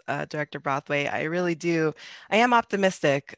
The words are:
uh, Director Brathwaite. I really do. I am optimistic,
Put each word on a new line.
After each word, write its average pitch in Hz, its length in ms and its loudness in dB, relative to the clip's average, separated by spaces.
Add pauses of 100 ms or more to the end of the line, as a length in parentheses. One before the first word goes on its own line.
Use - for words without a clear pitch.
uh, 143 180 -4
Director 151 340 -6
Brathwaite. 143 520 -2
I 104 120 -4
really 170 320 -2
do. 160 380 0 (380)
I 196 60 4
am 240 160 4
optimistic, 190 840 2